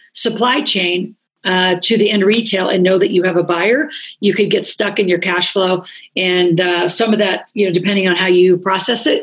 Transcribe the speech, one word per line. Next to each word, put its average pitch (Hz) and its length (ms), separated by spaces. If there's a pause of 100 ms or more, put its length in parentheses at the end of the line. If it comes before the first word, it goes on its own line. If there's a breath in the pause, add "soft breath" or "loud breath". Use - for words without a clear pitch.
(120 soft breath)
supply 240 500
chain, 180 520 (300)
uh, 185 380
to 226 140
the 214 140
end 208 140
retail 208 440
and 190 140
know 185 160
that 202 140
you 180 100
have 175 140
a 170 80
buyer, 208 440 (300 loud breath)
you 202 160
could 202 160
get - 160
stuck 202 320
in 196 100
your 175 120
cash 180 320
flow. 185 320 (320 loud breath)
And, 180 440
uh, 180 280
some 220 240
of 214 80
that, 190 340
you 208 100
know, 180 80
depending 190 360
on 175 80
how 185 100
you 180 300
process 190 500
it, 453 160